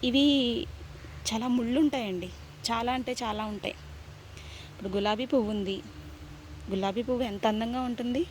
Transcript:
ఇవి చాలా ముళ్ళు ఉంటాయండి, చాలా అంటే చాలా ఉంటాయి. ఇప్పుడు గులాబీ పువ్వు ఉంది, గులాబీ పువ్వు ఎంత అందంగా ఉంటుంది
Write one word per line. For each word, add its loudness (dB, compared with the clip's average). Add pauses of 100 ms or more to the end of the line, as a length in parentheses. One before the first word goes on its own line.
(120)
ఇవి 8 (1040)
చాలా 0 (100)
ముళ్ళు 2
ఉంటాయండి, 0 (400)
చాలా 2
అంటే -2 (120)
చాలా 0 (100)
ఉంటాయి. -4 (920)
ఇప్పుడు -4
గులాబీ 2
పువ్వు 4
ఉంది, -2 (960)
గులాబీ 2
పువ్వు 2
ఎంత -2
అందంగా 0 (100)
ఉంటుంది 0